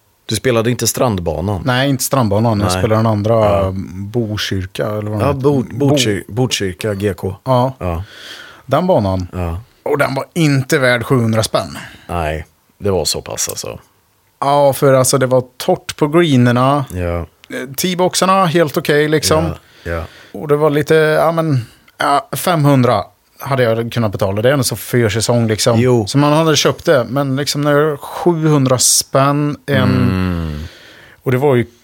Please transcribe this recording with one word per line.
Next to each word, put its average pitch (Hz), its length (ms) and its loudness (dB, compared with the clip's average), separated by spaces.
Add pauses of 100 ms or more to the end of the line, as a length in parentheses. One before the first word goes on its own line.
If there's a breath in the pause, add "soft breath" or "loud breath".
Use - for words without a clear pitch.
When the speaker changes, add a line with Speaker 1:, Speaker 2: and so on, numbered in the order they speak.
(260)
Speaker 1:
Du 110 100 -4
spelade 117 340 0
inte 117 160 -4
Strandbanan. 92 800 -2
Speaker 2:
Nej, 131 260 0
inte 131 140 -2
Strandbanan. 110 560 0
Jag 98 80 2
Speaker 1:
Nej. 92 100 0
Speaker 2:
spelade 107 160 0
den 110 120 2
andra, 107 280 0
Speaker 1:
Ja. 98 380 2 (220)
Speaker 2:
Botkyrka, 104 920 -6
eller 107 240 -6
vad 107 120 -4
Speaker 1:
Ja, 127 40 0
Speaker 2:
den - 0 -
heter. 139 140 -2
Speaker 1:
Bot-, 139 320 0
Speaker 2:
Bo- 131 160 0
Speaker 1:
Botkyrka, 120 440 0
Botkyrka 104 640 -2
G 95 200 -2
K. 95 300 -6
Speaker 2:
Ja. 127 340 0
Speaker 1:
Ja. 87 240 -4 (640 loud breath)
Speaker 2:
Den 151 200 0
banan. 95 460 0
Speaker 1:
Ja. 87 280 -6 (220)
Speaker 2:
Och 147 160 -2
den 131 160 -2
var - 100 -4 (100)
inte 143 440 2
värd 123 280 0
sjuhundra 113 360 2
spänn. 98 360 -4 (280 loud breath)
Speaker 1:
Nej, 80 400 -4 (320)
det 101 120 -2
var 87 140 0
så 71 180 -4
pass, - 260 -8
alltså. 55 300 -10 (640)
Speaker 2:
Ja, 143 320 4
för, 139 200 4
alltså, 131 260 2
det 131 80 2
var 127 180 2 (120)
torrt - 400 -4
på 151 120 0
greenerna. 139 760 2 (100)
Speaker 1:
Ja. 87 240 -2
Speaker 2:
Eh, 82 80 -6 (500)
teeboxarna, 185 680 0
helt 160 300 2
okej, 151 320 2
liksom. 156 360 0 (400 soft breath)
Speaker 1:
Ja, 85 80 -8
ja. 82 120 -6 (280 loud breath)
Speaker 2:
Och 180 160 -8
det 147 80 4
var 151 140 2
lite, 147 240 2
ja, 156 380 4
men, 156 340 0 (320 loud breath)
ja, 143 340 0
femhundra 139 720 2 (340)
hade 131 240 -2
jag 113 300 0
kunnat 113 200 -2
betala. 104 300 -2
Det 123 60 2
är 139 40 4
ändå 139 120 0
så 113 120 -4
försäsong, 117 720 0
liksom. 113 320 2
Speaker 1:
Jo. 123 260 2
Speaker 2:
Så 135 120 -2
man 147 140 4
hade 156 240 2
köpt - 280 0
det. 135 240 2
Men, 135 280 -2
liksom, 147 240 -4
när 147 140 2
det 151 180 2
är 139 40 -6
sjuhundra 147 840 2
spänn, 143 800 0 (100)
en 135 160 0
Speaker 1:
Mm. 92 800 0 (600 loud breath)
Speaker 2:
och 135 100 -2
det 127 60 2
var 139 160 2
ju 120 120 2 (180)